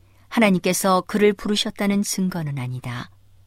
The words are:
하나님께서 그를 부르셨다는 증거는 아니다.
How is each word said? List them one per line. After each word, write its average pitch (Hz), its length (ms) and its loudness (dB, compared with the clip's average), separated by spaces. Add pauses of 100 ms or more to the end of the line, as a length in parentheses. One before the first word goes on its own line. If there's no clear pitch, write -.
(280)
하나님께서 185 800 2
그를 208 260 4
부르셨다는 202 720 -2
증거는 175 560 -4
아니다. 123 520 -8 (360)